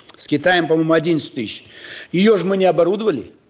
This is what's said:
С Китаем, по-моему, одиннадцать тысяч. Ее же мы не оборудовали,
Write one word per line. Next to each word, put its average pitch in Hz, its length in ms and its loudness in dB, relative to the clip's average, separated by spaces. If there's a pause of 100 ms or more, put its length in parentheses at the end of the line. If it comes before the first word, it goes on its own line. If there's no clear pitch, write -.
(160)
С - 100 -16
Китаем, 165 420 0
по-моему, 160 240 0
одиннадцать 160 420 0
тысяч. - 300 -10 (480)
Ее 202 240 4
же 170 100 -4
мы 190 100 0
не 190 100 2
оборудовали, 170 640 0 (180)